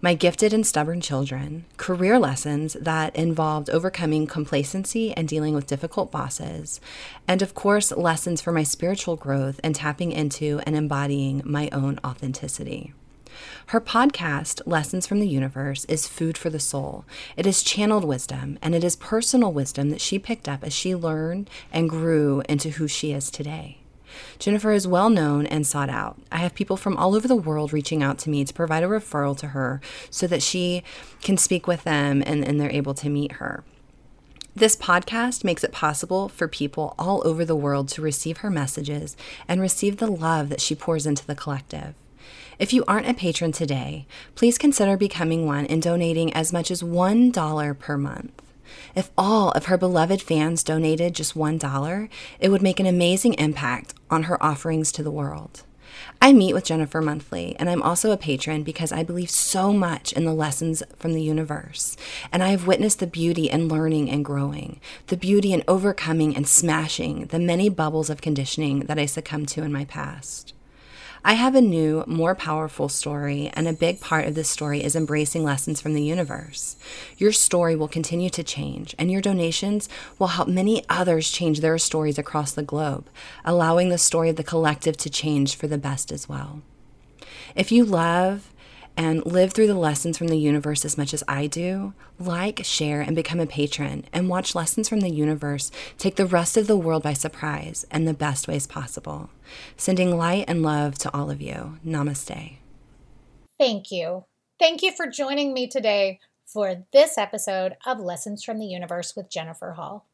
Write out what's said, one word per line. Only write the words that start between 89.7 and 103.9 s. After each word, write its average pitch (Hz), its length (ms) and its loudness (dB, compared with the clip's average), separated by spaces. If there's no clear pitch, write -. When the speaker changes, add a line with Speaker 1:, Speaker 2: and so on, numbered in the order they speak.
Speaker 1:
lessons 165 440 0
from 170 120 -2
the 160 80 2
universe 147 480 2
as 151 120 -2
much 143 160 -2
as 151 140 -4
I 139 200 0
do, 190 460 -4
like, 180 460 -2
share, 147 380 0
and 151 120 -2
become 165 280 0
a 165 40 2
patron, 143 680 -4
and 180 160 0
watch 185 260 -2
Lessons 185 320 0
from 214 140 0
the 185 100 0
Universe 147 580 -2
take 190 180 -2
the 196 100 4
rest 175 300 2
of 214 120 4
the 208 100 6
world 160 260 2
by 151 80 0
surprise 151 800 -6
in 160 140 2
the 160 80 2
best 147 340 -2
ways 147 180 -2
possible. - 640 -10
Sending 180 420 2
light 175 300 2
and 165 160 0
love 147 360 0
to - 140 -6
all 143 160 -4
of 143 120 -6
you. 151 440 -10
Namaste. 147 720 -4
Speaker 2:
Thank 220 340 0